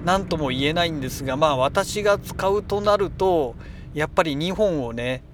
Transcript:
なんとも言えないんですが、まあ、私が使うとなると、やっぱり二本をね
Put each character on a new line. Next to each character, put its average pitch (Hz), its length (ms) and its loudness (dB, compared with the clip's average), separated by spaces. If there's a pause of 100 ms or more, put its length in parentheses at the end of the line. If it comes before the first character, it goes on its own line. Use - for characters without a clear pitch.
な 180 140 2
ん 190 80 -2
と 180 100 -2
も 151 140 0
言 127 140 0
え 147 100 2
な 175 120 2
い 170 60 -2
ん 156 80 -4
で 131 100 -4
す - 140 -8
が、 131 140 -2
ま 156 120 4
あ、 139 80 2
私 185 460 0
が 202 140 4
使 185 320 -4
う 202 140 0
と 202 180 -2
な 208 160 4
る 196 140 0
と、 165 440 2 (380)
や 151 140 -2
っ - 20 -8
ぱ 185 140 2
り 156 120 0
二 165 160 -2
本 175 320 0
を 117 100 -6
ね 123 300 -4 (100)